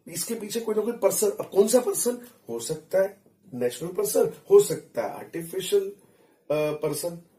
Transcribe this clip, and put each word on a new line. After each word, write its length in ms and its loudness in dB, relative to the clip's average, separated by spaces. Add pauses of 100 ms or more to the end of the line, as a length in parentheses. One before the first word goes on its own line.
इसके 260 -6
पीछे 260 -6
कोई 140 -2
ना 80 0
कोई 160 -2
person, 320 2
अब 240 -6
कौन 140 6
सा 120 6
person 380 -2 (300)
हो 120 -6
सकता 420 -2
है? 160 -4 (340)
नेचुरल 400 -4
person 400 0 (180)
हो 120 12
सकता 400 -4
है, 80 -4
आर्टिफिशियल, 720 -2
अ, 760 -8 (240)
person 400 -4 (180)